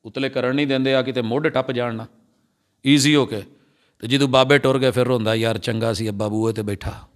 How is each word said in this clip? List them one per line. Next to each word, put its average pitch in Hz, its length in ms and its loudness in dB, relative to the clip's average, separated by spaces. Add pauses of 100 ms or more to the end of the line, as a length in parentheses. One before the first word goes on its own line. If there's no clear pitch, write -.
ਉਤਲੇ 135 240 -6
ਕਰਨ 127 260 -2
ਨਹੀਂ 143 120 0
ਦਿੰਦੇ, 135 260 0
ਆ 131 80 2
ਕਿਤੇ 123 200 -4
ਮੋਢੇ 135 280 -2
ਟੱਪ 131 220 -2
ਜਾਣ 120 240 -4
ਨਾ, 110 120 -10 (800)
ਈਜ਼ੀ 147 280 6
ਹੋ 135 100 4
ਕੇ। 104 180 -8 (560)
ਤੇ 113 80 -10
ਜਦੋਂ 135 200 2
ਬਾਬੇ 131 300 4
ਟੁਰ 131 220 2
ਗਏ, 127 120 2
ਫਿਰ 123 160 0
ਰੋਂਦਾ, 110 280 0
"ਯਾਰ, 113 220 -2
ਚੰਗਾ 113 360 -2
ਸੀ 107 160 -4
ਅੱਬਾ 104 180 -4
ਬੂਹੇ 107 260 -2
ਤੇ 110 80 -6
ਬੈਠਾ।" 101 540 -8